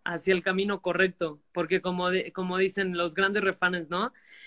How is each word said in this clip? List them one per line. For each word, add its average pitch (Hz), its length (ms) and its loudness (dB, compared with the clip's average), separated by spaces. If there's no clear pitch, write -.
hacia 175 280 0
el 180 100 2
camino 196 380 0
correcto, 175 600 0
porque 175 300 0
como 180 300 -2
de-, 185 200 -2
como 185 260 -4
dicen 190 400 0
los 175 160 0
grandes 196 300 2
refanes, 180 460 0
¿no? 190 240 -2